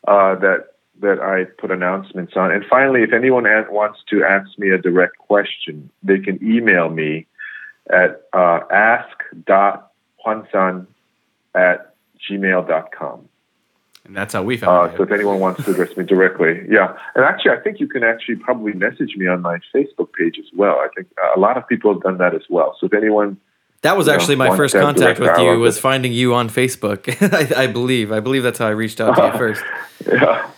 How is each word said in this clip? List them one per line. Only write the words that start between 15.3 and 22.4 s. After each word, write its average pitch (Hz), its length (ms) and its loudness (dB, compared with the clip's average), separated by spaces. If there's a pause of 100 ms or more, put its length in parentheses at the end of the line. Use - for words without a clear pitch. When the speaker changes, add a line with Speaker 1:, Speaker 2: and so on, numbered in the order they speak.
Speaker 1:
wants 92 240 -2
to 101 60 -4
address 90 260 -2
me 90 80 -4
directly, 92 640 0
<laughs> - 40 -6
yeah. 98 260 2 (180)
And 127 100 4
actually, 175 280 2
I 117 80 -2
think 214 200 -6
you 143 60 -2
can 127 160 -6
actually 113 340 -2
probably 113 360 -4
message 110 440 -4
me 95 120 -4
on 90 140 -2
my 87 160 -4 (160)
Facebook 135 400 -2
page 85 240 -2
as - 80 -18 (100)
well. 90 220 2
I 69 180 -2
think, 92 120 -14 (140)
uh, - 140 2
a 95 40 0
lot 113 180 2
of 117 100 -12
people 107 240 0
have 87 100 -2
done 95 160 -2
that 90 160 0
as 78 140 -6